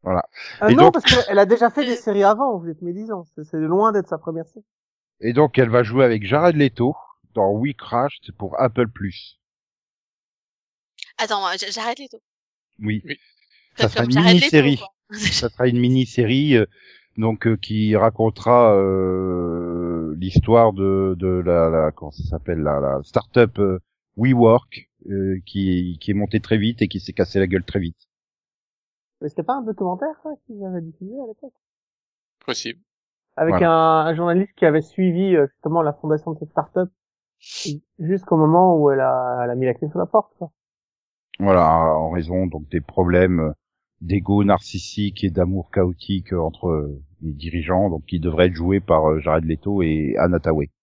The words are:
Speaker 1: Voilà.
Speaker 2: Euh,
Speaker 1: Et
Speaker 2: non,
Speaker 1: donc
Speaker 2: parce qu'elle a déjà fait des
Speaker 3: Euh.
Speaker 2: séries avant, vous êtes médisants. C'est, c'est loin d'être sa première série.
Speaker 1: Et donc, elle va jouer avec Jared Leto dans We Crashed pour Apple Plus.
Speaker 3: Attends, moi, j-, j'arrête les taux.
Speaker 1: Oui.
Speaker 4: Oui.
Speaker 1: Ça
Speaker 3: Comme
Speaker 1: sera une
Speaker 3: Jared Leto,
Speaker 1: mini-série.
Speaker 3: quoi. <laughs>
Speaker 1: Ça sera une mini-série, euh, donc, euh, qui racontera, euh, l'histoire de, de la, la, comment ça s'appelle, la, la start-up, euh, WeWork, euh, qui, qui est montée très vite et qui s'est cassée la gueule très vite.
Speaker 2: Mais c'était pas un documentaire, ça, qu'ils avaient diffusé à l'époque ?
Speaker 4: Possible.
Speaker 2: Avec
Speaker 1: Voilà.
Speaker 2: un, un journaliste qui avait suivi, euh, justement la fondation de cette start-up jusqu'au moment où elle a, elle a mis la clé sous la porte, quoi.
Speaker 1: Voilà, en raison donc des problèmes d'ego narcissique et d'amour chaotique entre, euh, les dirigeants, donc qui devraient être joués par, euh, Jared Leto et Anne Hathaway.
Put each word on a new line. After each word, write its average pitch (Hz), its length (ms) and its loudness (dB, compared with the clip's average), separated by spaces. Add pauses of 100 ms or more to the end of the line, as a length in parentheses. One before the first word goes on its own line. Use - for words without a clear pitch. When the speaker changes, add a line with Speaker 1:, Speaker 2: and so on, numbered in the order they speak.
Speaker 1:
Voilà. 90 220 -2 (380)
Speaker 2:
Euh, 214 60 4
Speaker 1:
Et 233 60 8
Speaker 2:
non, 339 100 8
Speaker 1:
donc 359 100 8
Speaker 2:
parce 330 100 -2 (220)
qu'elle 196 120 2
a 202 80 8
déjà 233 240 2
fait 285 140 -2
des 247 80 -2
Speaker 3:
Euh. - 80 -6
Speaker 2:
séries 202 240 0
avant, 214 340 2
vous 170 100 -12
êtes 160 140 -14
médisants. 185 420 -10 (120)
C'est, 151 80 -14
c'est 160 140 -8
loin 190 340 2
d'être 190 160 -2
sa 160 100 -6
première 165 280 -10
série. - 180 -20 (560)
Speaker 1:
Et 117 140 -2
donc, 139 240 4
elle 123 100 4
va 120 160 4
jouer 123 200 2
avec 110 220 0
Jared 156 300 2
Leto 135 400 0 (380)
dans 101 180 2
We 127 240 -2
Crashed - 640 -4
pour 95 220 -8
Apple 120 280 2
Plus. - 500 -12 (1800)
Speaker 3:
Attends, 214 220 -4
moi, 185 160 -4
j-, 196 140 -10
j'arrête 226 280 -8
les 277 100 -18
taux. 226 140 -20 (580)
Speaker 1:
Oui. 107 240 -6
Speaker 4:
Oui. - 140 -12 (580)
Speaker 1:
Ça - 80 2
Speaker 3:
Comme 107 80 2
Speaker 1:
sera 113 120 0
une 120 80 -2
Speaker 3:
Jared 175 220 4
Leto, 180 60 8
Speaker 1:
mini-série. 143 380 4
Speaker 3:
quoi. - 100 -16 (220)
<laughs> 208 80 -14
Speaker 1:
Ça 185 320 -2
sera 127 180 0
une 120 100 0
mini-série, 127 800 2
euh, 107 100 4 (500)
donc, 110 300 -2
euh, 110 100 2
qui 107 380 -2
racontera, 110 800 4
euh, 87 1400 -2
l'histoire 110 540 2
de, 95 460 -2
de 92 100 -2
la, 87 420 0
la, 80 220 0
comment 76 180 -16
ça 76 140 -14
s'appelle, 80 340 -6
la, 73 220 -2
la 69 240 -4
start-up, - 560 0
euh, 95 180 0 (380)
WeWork, 120 760 2 (200)
euh, 95 360 -4
qui, 90 540 -2
qui - 100 -8
est 98 40 0
montée 104 260 -2
très 110 180 0
vite 110 240 -2
et 98 60 -2
qui 98 100 -10
s'est 92 140 -12
cassée 101 260 -4
la 95 80 2
gueule 90 180 -2
très - 140 -6
vite. 85 300 -8 (1120)
Speaker 2:
Mais 147 80 -8
c'était 156 160 -8
pas 247 100 -4
un 277 80 -6
documentaire, 202 600 -6
ça, 311 80 -12 (160)
qu'ils 202 180 -14
avaient 185 180 -8
diffusé 185 300 -16 (100)
à 247 60 -14
l'époque ? 240 260 -20 (880)
Speaker 4:
Possible. 117 360 -10 (560)
Speaker 2:
Avec 160 160 0
Speaker 1:
Voilà. 175 180 2
Speaker 2:
un, 160 360 4
un 165 100 -2
journaliste 175 400 0
qui - 100 0
avait 156 160 4
suivi, 185 540 0
euh, 143 160 4
justement 160 300 -2
la 147 100 -2
fondation 156 400 -4
de 151 80 -12
cette 156 100 -14
start-up 185 400 -4 (1080)
jusqu'au 180 380 -2
moment 170 400 6
où 147 140 4
elle 135 100 0
a, 127 440 -2
elle 120 60 -4
a 120 40 -4
mis 127 120 -2
la 120 80 0
clé 151 160 -8
sous 175 80 -8
la 175 80 -2
porte, - 320 -2
quoi. 170 120 -14 (880)
Speaker 1:
Voilà, 92 280 4 (300)
en 80 140 -2
raison 90 360 -4
donc 76 220 -10
des 85 120 -4
problèmes 87 760 2 (460)
d'ego 98 440 0
narcissique 98 800 -2
et 95 60 0
d'amour 90 400 -4
chaotique 92 640 -4
entre, 85 360 -6
euh, 73 340 -6 (200)
les 78 100 -8
dirigeants, 85 580 -4
donc 76 140 -8
qui 92 160 -6
devraient 85 260 2
être 90 80 0
joués 90 260 -2
par, 80 300 2
euh, 78 100 -2
Jared 80 240 -2
Leto 92 380 -4
et 78 360 -2
Anne 90 160 0
Hathaway. 78 360 -2 (120)